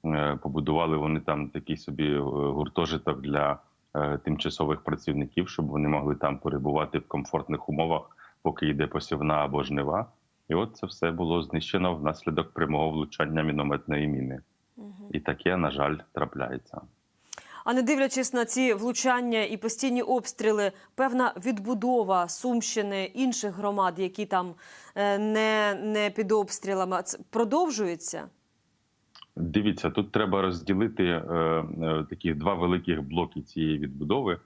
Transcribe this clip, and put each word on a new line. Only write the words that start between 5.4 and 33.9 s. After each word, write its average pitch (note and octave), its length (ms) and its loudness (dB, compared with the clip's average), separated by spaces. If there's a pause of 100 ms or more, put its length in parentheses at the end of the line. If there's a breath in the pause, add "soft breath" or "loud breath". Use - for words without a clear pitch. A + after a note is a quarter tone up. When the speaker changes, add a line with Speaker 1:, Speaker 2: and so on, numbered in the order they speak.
Speaker 1:
щоб D#2+ 180 -2
вони D2 220 0
могли D2 260 2
там D2 240 0
перебувати C#2+ 600 0
в - 100 -8
комфортних D2 600 -4
умовах, D#2+ 340 0 (400 loud breath)
поки D#2 260 0
йде D2 180 2
посівна D2+ 480 -2
або D2 280 0
жнива. C#2+ 440 -2 (420)
І D#2 60 0
от A2 220 0
це - 100 -10
все E2+ 240 -2
було E2+ 320 0
знищено F2+ 520 0
внаслідок D#2+ 580 -2
прямого D2+ 380 2
влучання D#2 520 0
мінометної D2 640 0
міни. C2+ 320 -4 (360)
Speaker 2:
Мгм. G3+ 340 -18
Speaker 1:
І - 100 -4
таке, - 360 0
на E2 140 2
жаль, C#2+ 260 0 (160)
трапляється. C2 680 -6 (840 loud breath)
Speaker 2:
А A#3 100 0
не B3+ 80 2
дивлячись C4 500 2
на A#3+ 120 2
ці B3 300 2
влучання A#3+ 680 0
і A3 140 -2
постійні B3 460 0
обстріли, G#3+ 720 2 (220 loud breath)
певна B3+ 400 2 (120)
відбудова G#3 840 2
Сумщини, G#3 760 0
інших A#3 520 -2
громад, G3 420 0
які F#3+ 280 -2
там, F3+ 280 0 (400 loud breath)
е, G3+ 240 4
не, G#3+ 640 4
не G#3 280 0
під G3+ 220 0
обстрілами, F#3+ 720 0
це - 140 -4 (120)
продовжується? A3 960 0 (1120)
Speaker 1:
Дивіться, F2+ 540 0
тут G2+ 220 -2
треба G2 300 2
розділити, F#2+ 600 2
е, E2+ 200 2 (580)
е, D#2+ 280 0
такі E2 240 -2
два D#2+ 200 0
великих F2 480 0
блоки D#2+ 380 -4
цієї D#2 380 -2
відбудови. D2+ 680 -2